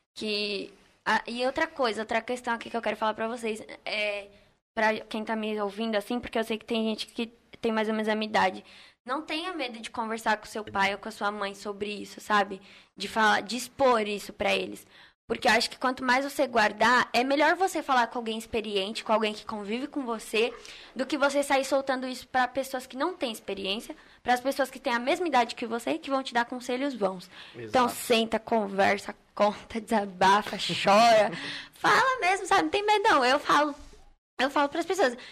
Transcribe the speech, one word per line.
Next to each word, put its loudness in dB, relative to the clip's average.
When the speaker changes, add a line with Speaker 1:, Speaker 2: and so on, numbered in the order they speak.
Speaker 1:
que, -4
ah, 2
e -4
outra 0
coisa, -2
outra -2
questão -4
aqui -8
que -6
eu -2
quero -2
falar 0
pra -4
vocês, -6
é, -4
pra 2
quem -8
tá -4
me -4
ouvindo, -2
assim, -2
porque -6
eu 0
sei -4
que -16
tem -2
gente -4
que -6
tem 0
mais 0
ou 0
menos -2
a 0
minha -2
idade. 0
Não -6
tenha -8
medo -8
de -12
conversar -2
com -18
seu -8
pai 0
ou -6
com -12
a -8
sua -2
mãe -6
sobre -8
isso, -10
sabe? 0
De -8
falar, 4
de -8
expor 2
isso -6
pra 0
eles. -6
Porque 0
eu 6
acho 2
que -16
quanto -2
mais 4
você 0
guardar, 4
é 2
melhor 4
você 0
falar 2
com -8
alguém -4
experiente, -4
com 0
alguém 2
que -12
convive -6
com -6
você, -2
do -2
que -2
você 2
sair 2
soltando 0
isso -10
pra 0
pessoas -6
que -16
não -2
têm -4
experiência, -6
pras 2
pessoas -2
que -18
têm -4
a 0
mesma 0
idade 2
que -6
você, -4
que -12
vão 0
te -10
dar 2
conselhos -4
bons. -4
Speaker 2:
Exato. -12
Speaker 1:
Então 2
senta, 0
conversa, 0
conta, 0
desabafa, 2
<laughs> -4
chora. 8
Fala 2
mesmo, 2
sabe? 4
Não -2
tem 0
medo 4
não. 6
Eu 6
falo, 2
eu 2
falo 2
pras -2
pessoas, 2